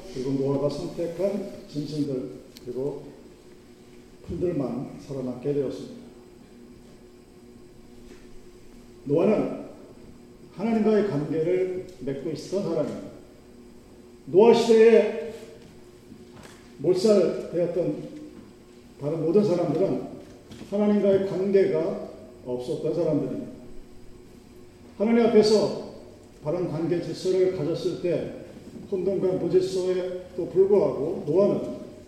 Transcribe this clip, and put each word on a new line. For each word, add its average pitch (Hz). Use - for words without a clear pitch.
그리고 131
노아가 139
선택한 175
짐승들, 143
그리고 131
풀들만 160
살아남게 131
되었습니다. 120
노아는 175
하나님과의 214
관계를 160
맺고 139
있었던 165
사람입니다. 135
노아 214
시대에 226
몰살되었던 -
다른 156
모든 202
사람들은 165
하나님과의 202
관계가 190
없었던 143
사람들입니다. 156
하나님 226
앞에서 208
바른 165
관계 165
질서를 185
가졌을 160
때, 165
혼돈과 185
무질서에 180
또 175
불구하고 165
노아는 180